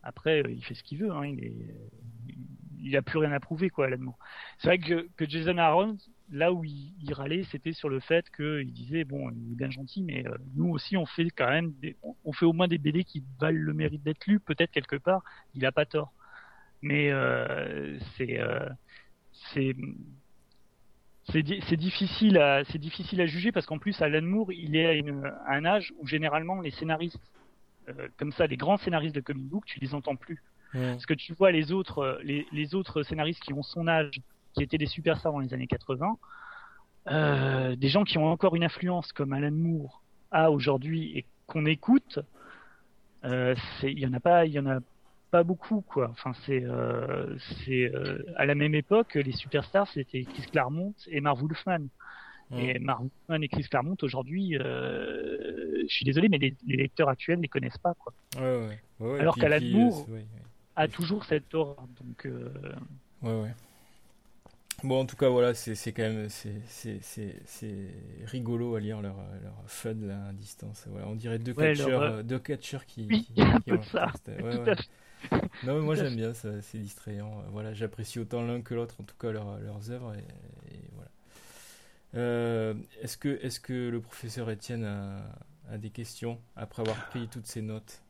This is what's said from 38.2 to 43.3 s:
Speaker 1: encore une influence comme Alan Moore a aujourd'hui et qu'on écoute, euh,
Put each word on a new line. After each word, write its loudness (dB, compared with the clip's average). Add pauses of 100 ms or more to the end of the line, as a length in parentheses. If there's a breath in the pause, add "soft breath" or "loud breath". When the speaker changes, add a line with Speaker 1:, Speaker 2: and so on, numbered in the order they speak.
Speaker 1:
encore 4
une 2
influence -2
comme -2
Alan 2
Moore 0 (280)
a 6
aujourd'hui 0
et -6 (200)
qu'on 0
écoute, 4 (1040 loud breath)
euh, 2 (260)